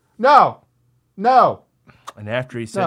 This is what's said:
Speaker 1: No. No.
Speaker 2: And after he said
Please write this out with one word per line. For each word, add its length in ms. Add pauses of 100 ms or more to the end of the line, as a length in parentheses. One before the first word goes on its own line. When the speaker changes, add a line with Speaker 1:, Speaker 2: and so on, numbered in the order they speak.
(180)
Speaker 1:
No. 420 (560)
No. 460 (520)
Speaker 2:
And 140
after 300
he 80
said 200